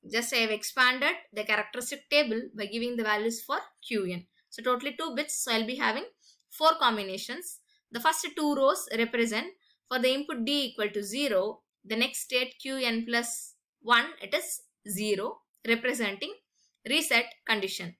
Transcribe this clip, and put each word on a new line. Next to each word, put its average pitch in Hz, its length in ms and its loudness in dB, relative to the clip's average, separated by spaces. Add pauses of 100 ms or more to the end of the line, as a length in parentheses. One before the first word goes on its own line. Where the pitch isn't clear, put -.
(120)
Just 233 220 -2
I 254 40 2
have 226 140 2
expanded 254 600 2 (200)
the 214 120 -4
characteristic 240 640 -4
table 247 320 4 (140)
by 208 120 -4
giving 233 280 -4
the 233 80 0
values 214 380 0
for 294 160 -2 (300)
Q 208 180 0
n. 175 220 -6 (220)
So - 120 -14
totally 247 380 0
two 302 160 -4
bits, 302 280 -4
so 247 80 -4
I'll 226 140 2
be 247 120 -4
having 240 260 0 (480)
four 311 280 4
combinations. 220 800 -2 (320)
The 233 80 -4
first 320 360 2
two 294 180 2
rows 277 420 4
represent 233 520 0 (400)
for 254 120 -2
the 254 140 4
input 269 320 -4
D 285 200 2
equal 214 240 -2
to 202 140 -4
zero, 214 580 0 (220)
the 214 120 -4
next 240 240 0
state 254 420 -2
Q 269 160 -4
n 233 300 0
plus 233 480 -4 (260)
one, 240 260 4 (140)
it 294 140 -4
is - 260 -4 (260)
zero, 208 520 0 (280)
representing 233 680 0 (520)
reset 233 380 2 (220)
condition. 190 520 -2